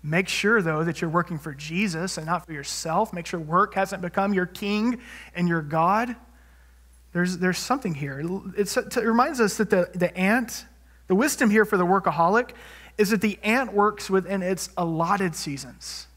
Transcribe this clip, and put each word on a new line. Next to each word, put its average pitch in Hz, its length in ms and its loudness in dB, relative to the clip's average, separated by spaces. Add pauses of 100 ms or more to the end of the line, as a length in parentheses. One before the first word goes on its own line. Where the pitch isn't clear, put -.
Make 165 260 0
sure, 208 340 2
though, 160 200 0
that 165 200 -2
you're 165 80 -2
working 165 280 0
for 151 140 -10
Jesus 165 640 -4
and 160 80 -8
not 165 220 -2
for 165 80 -10
yourself. 165 580 -4
Make 170 140 -8
sure 180 120 -6
work 170 360 2
hasn't 190 260 -2
become 196 320 0
your 180 140 2
king 208 520 -2 (360)
and 175 120 0
your 170 140 2
God. 180 560 0 (960)
There's, 180 240 -2
there's 180 220 0
something 247 360 -2
here. 139 280 -8 (340)
It's, 202 220 0
it 240 180 -4
reminds 240 460 2
us 196 160 0
that 220 100 2
the, 180 260 2
the 175 220 0
ant, 214 480 0 (440)
the 185 60 4
wisdom 254 360 2
here 214 160 6
for 214 100 0
the 180 80 4
workaholic 185 680 2 (440)
is 208 140 2
that 214 100 2
the 208 220 0
ant 226 320 0
works 208 340 2
within 190 340 0
its 185 360 -4
allotted 170 560 0
seasons. - 720 -12 (100)